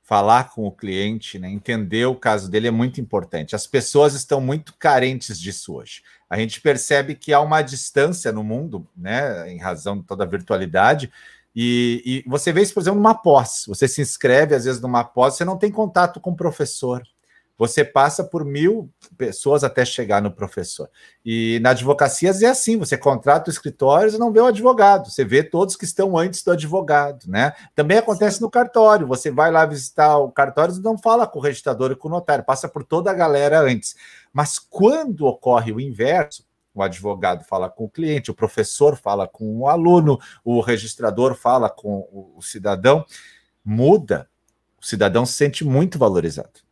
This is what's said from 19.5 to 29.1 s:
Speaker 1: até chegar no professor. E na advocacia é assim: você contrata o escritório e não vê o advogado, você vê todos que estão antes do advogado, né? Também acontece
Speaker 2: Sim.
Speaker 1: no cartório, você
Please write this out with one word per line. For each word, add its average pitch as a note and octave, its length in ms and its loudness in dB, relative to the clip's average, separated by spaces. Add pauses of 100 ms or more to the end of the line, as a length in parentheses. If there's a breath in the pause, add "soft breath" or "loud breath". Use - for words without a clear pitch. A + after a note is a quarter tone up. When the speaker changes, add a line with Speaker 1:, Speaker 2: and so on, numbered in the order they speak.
Speaker 1:
até B2+ 220 0
chegar G#2 380 -2
no G2+ 80 -4
professor. - 580 -10 (340 soft breath)
E A2+ 380 -2
na B2 80 4
advocacia C#3+ 640 2
é G3 160 2
assim: A3+ 300 0
você C#3+ 200 -2
contrata C#3+ 500 2
o D#3+ 60 -6
escritório E3 600 2
e A3 40 -6
não A#3 160 0
vê A3 60 8
o B3 80 6
advogado, G#3+ 640 4
você C#3 120 -2
vê B2+ 200 2
todos F3 320 -2
que F#3+ 100 -12
estão F#3+ 320 -2
antes F3+ 260 -4
do F3+ 80 0
advogado, D3+ 760 0
né? A#2 260 0 (220 loud breath)
Também D#3+ 240 4
acontece G#3 380 0
Speaker 2:
Sim. A3+ 60 -4
Speaker 1:
no G#3+ 60 -4
cartório, A3 560 4
você B2+ 240 -4